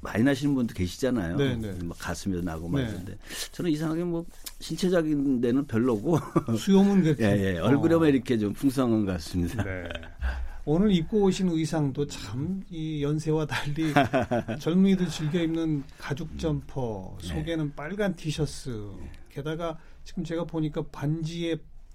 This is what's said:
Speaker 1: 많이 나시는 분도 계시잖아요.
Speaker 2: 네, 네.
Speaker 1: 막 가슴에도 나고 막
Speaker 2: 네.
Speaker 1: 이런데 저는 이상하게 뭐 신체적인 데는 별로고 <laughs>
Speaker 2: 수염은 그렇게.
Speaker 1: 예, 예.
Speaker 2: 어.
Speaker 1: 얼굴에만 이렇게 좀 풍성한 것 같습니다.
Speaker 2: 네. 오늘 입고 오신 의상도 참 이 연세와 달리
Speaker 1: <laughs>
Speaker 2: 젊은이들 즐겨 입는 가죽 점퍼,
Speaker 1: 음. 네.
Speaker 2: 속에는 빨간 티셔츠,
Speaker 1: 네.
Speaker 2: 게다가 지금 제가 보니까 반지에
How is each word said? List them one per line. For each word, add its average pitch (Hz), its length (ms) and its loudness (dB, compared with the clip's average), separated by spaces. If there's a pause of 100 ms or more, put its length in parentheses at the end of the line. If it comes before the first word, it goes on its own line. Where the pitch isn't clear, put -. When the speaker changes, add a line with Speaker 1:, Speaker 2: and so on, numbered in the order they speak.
Speaker 1:
많이 - 220 0
나시는 139 320 2
분도 123 180 0
계시잖아요. 95 640 -2
Speaker 2:
네, 135 180 2
네. 107 280 -6
Speaker 1:
막 85 160 -6
가슴에도 90 420 -4
나고 82 260 -4
막 139 140 0
Speaker 2:
네. 120 80 -2
Speaker 1:
이런데 95 280 -10 (340)
저는 170 200 -2
이상하게 160 320 -2
뭐 170 220 -2 (340)
신체적인 156 840 2
데는 123 260 2
별로고 120 500 2
<laughs> 139 400 0
Speaker 2:
수염은 196 460 6
그렇게. 156 200 4
Speaker 1:
예, 98 320 4
예. 85 40 -2
Speaker 2:
어. 82 60 0
Speaker 1:
얼굴에만 160 440 6
이렇게 127 280 4
좀 104 160 0
풍성한 123 520 2
것 95 80 0
같습니다. 87 500 -2
Speaker 2:
네. 92 200 -6 (840)
오늘 175 260 4
입고 185 300 4
오신 190 280 4
의상도 151 580 0
참 147 640 -6
이 156 320 -4
연세와 156 440 0
달리 147 480 -2
Speaker 1:
<laughs> 123 640 2
Speaker 2:
젊은이들 185 480 4
즐겨 156 340 -2
입는 160 420 0 (140)
가죽 156 400 -8
점퍼, 120 800 -4
Speaker 1:
음. - 60 -12
네. 85 60 -10
Speaker 2:
속에는 156 480 -4
빨간 185 400 -2
티셔츠, 147 540 -4 (300)
Speaker 1:
네. 71 100 -12 (200)
Speaker 2:
게다가 160 480 -6 (260)
지금 - 220 -8
제가 170 180 -4
보니까 160 480 -4
반지에 165 640 -4 (380)